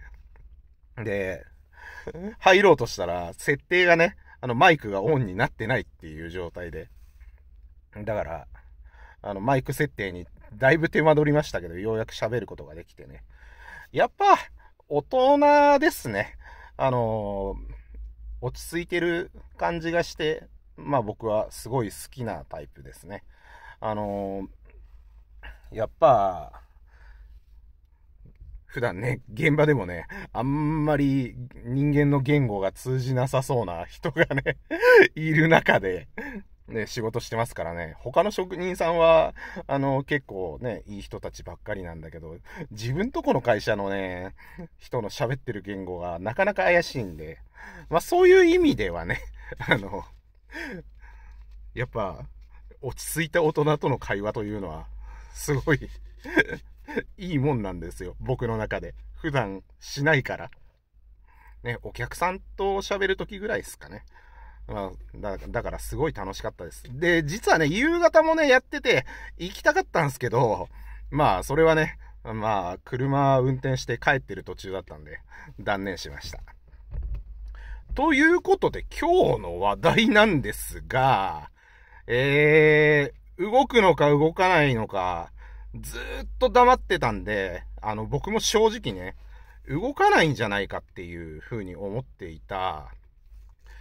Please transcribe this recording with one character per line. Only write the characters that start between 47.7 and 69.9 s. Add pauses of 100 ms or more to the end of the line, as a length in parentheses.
ま
あ、
そ
う
い
う
意
味
で
は
ね、 (260)
<laughs>
あ
の、 (1700)
や
っ
ぱ、 (540)
落
ち
着
い
た
大
人
と
の
会
話
と
い
う
の
は、 (460)
す
ご
い、 (640)
<laughs>
い
い
も
ん
な
ん
で
す
よ、
僕
の
中
で。 (200)
普
段 (160)
し
な
い
か
ら。 (1120)
ね、
お
客
さ
ん
と
喋
る
時
ぐ
ら
い
っ
す
か
ね。 (640)
ま
あ、
だ、
だ
か
ら
す
ご
い
楽
し
か
っ
た
で
す。
で、
実
は
ね、
夕
方
も
ね、
や
っ
て
て、 (320)
行
き
た
か
っ
た